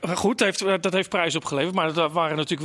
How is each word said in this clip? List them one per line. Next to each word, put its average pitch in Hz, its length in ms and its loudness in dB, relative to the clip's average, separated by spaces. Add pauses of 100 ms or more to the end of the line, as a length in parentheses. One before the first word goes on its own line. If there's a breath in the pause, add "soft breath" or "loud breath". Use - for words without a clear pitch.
(140)
goed, 202 260 0
heeft, 196 220 0
eh, 196 180 2
dat 190 120 0
heeft 185 160 0
prijs 165 280 0
opgeleverd. 151 380 -2
Maar 160 180 0
dat 156 200 0
waren 156 240 0
natuurlijk 151 280 -2